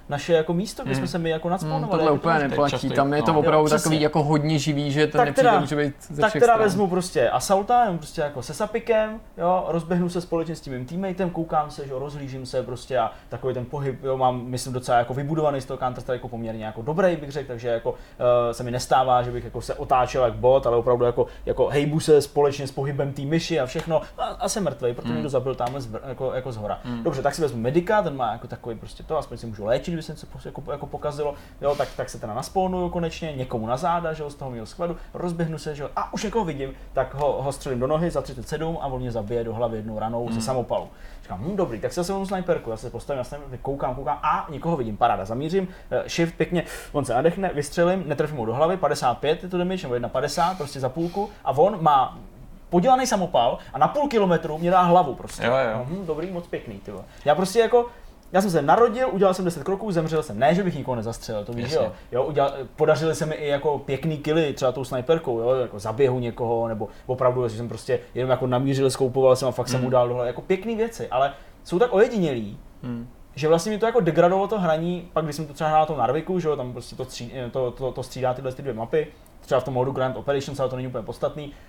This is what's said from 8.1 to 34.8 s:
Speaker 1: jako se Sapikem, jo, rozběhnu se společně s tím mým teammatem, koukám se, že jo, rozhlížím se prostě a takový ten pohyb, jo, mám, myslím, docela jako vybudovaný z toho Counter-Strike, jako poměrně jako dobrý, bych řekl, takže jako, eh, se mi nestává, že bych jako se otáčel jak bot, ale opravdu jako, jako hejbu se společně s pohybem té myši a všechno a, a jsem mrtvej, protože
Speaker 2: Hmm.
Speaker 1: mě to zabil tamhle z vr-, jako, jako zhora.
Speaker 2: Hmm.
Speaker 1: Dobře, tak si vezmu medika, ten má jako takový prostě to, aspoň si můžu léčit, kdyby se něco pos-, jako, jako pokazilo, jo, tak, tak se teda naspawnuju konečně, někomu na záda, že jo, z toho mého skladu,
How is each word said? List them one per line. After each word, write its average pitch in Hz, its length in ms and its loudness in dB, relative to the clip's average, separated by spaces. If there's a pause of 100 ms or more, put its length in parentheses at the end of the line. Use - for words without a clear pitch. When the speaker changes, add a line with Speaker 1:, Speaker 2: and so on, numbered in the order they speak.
Speaker 1:
jako 143 200 -4
se 151 120 -10
Sapikem, 220 680 0 (180)
jo, 180 300 2
rozběhnu 170 420 0
se 175 120 -2
společně 165 340 -4
s - 60 -12
tím 139 120 -10
mým 123 120 -6
teammatem, 185 440 -4
koukám 160 420 -2
se, 143 140 -10
že 135 60 -10
jo, 127 80 -6
rozhlížím 139 460 -8
se 127 180 -2
prostě 127 340 -6
a 113 140 2 (180)
takový 123 240 -4
ten 120 120 -6
pohyb, 139 380 -6
jo, 131 140 0
mám, 127 280 0
myslím, 127 280 -6
docela 123 240 0
jako 123 160 2
vybudovaný 143 480 0
z 123 40 -12
toho 131 120 -8
Counter-Strike, 127 360 -4
jako 123 140 -6
poměrně 113 380 -8
jako 110 160 -8
dobrý, 165 340 2
bych 147 160 -8
řekl, 139 160 -6
takže 120 200 -6
jako, 117 260 0 (560)
eh, 113 40 -2
se 127 100 -8
mi 123 80 -4
nestává, 127 520 4
že 123 80 -4
bych 120 120 -6
jako 117 180 -8
se 127 120 -6
otáčel 131 500 2
jak 113 100 2
bot, 127 340 6
ale 120 100 4
opravdu 123 280 4
jako, 120 200 2 (200)
jako 127 220 2
hejbu 143 320 2
se 151 220 6
společně 143 460 0
s - 40 -12
pohybem 139 420 -2
té 143 80 -6
myši 160 380 0
a 127 60 0
všechno 156 360 0 (160)
a, - 60 -4
a 208 260 -4
jsem 208 140 -2
mrtvej, 127 300 -2
protože 120 140 -8
Speaker 2:
Hmm. 120 80 0
Speaker 1:
mě 117 80 -2
to 151 60 -4
zabil 131 260 0
tamhle 127 260 -4
z 110 120 -10
vr-, 110 60 -8 (100)
jako, 131 240 -4
jako 127 180 -4
zhora. 107 140 -8 (180)
Speaker 2:
Hmm. 120 200 -6
Speaker 1:
Dobře, 135 180 -2
tak 139 140 0
si 170 60 -6
vezmu 120 200 0
medika, 175 400 2
ten 156 140 -4
má 120 160 -2
jako 117 160 -8
takový 117 280 -10
prostě - 280 -14
to, 156 140 -4
aspoň 127 200 -6
si 117 100 -12
můžu 104 180 -8
léčit, 139 260 0
kdyby 165 120 -4
se - 80 -10
něco - 160 -14
pos-, - 180 -14
jako, 139 260 -12
jako 143 140 -8
pokazilo, 147 480 -4 (280)
jo, 143 140 2
tak, 139 120 0 (100)
tak 123 120 -6
se 120 100 -12
teda 107 140 -6
naspawnuju 180 560 -2
konečně, 165 460 -4
někomu 127 320 -4
na 123 100 0
záda, 165 360 0
že 151 100 -8
jo, 147 60 -8
z - 60 -14
toho 131 160 -10
mého 113 140 -10
skladu, 170 320 -6 (160)